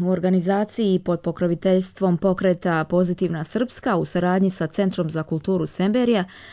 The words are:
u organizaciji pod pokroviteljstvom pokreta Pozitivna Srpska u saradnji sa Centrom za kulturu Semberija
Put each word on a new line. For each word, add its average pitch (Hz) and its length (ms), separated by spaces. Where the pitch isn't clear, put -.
u 180 60
organizaciji 185 880
pod 175 220
pokroviteljstvom 180 960
pokreta 180 640
Pozitivna 175 600
Srpska 233 520
u 180 100
saradnji 180 440
sa 175 180
Centrom 185 420
za 156 140
kulturu 165 420
Semberija 214 600